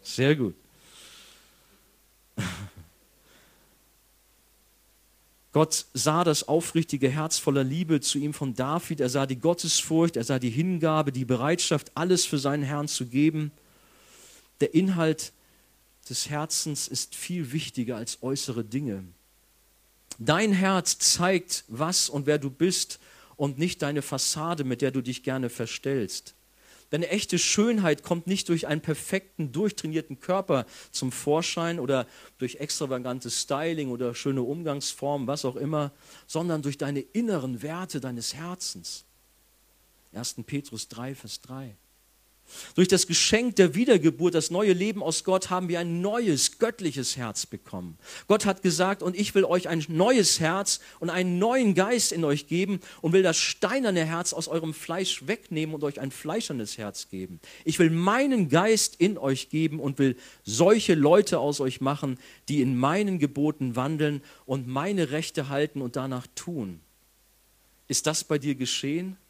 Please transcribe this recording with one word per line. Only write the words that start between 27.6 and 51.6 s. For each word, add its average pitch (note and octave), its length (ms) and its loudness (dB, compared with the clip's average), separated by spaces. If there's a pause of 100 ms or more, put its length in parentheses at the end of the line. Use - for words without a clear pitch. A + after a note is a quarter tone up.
kommt E3+ 240 -2
nicht F#3 220 -2
durch E3 180 0
einen D3+ 140 0
perfekten, E3 720 -4
durchtrainierten D#3 680 -2
Körper F3+ 460 0 (260)
zum B2+ 220 -4
Vorschein E3+ 680 -2
oder B2+ 260 0 (320)
durch B2 200 -6
extravagantes B2+ 840 -6
Styling D3 480 -2
oder A#2+ 220 -4
schöne C3+ 280 -2
Umgangsformen, C#3+ 840 -4
was C#3+ 200 -4
auch B2+ 100 -2
immer, D3 380 -2 (340)
sondern D#3+ 340 -2
durch C#3 160 -4
deine C#3+ 220 -4
inneren C#3 600 -4
Werte D#3+ 400 -8
deines A#2+ 320 -8
Herzens. E3+ 720 -10 (1040)
Ersten A#2 320 -8
Petrus - 460 -8
drei, B2+ 260 -10
Vers - 240 -14
drei. C3 380 -16 (960)
Durch F#3 140 8
das F#3 180 4
Geschenk A3 480 2
der F3 200 8
Wiedergeburt, F3 580 4
das D#3+ 180 0
neue F#3+ 220 4
Leben G3 280 0
aus D#3+ 220 -2
Gott, F#3+ 260 0
haben F#3 200 -2
wir E3+ 100 0
ein F3 220 -2
neues, G#3 580 0
göttliches D3+ 560 -2
Herz A#2+ 300 -6
bekommen. - 520 -12 (300)
Gott G#3+ 180 4
hat F#3+ 160 0
gesagt, F#3 420 2
„Und F3+ 120 -2
ich G3+ 200 -2
will G3 100 6
euch F3+ 240 0
ein D#3+ 180 -2
neues F#3 540 4
Herz F#3 400 0 (180)
und E3+ 100 -4
einen F3+ 300 0
neuen A3+ 360 4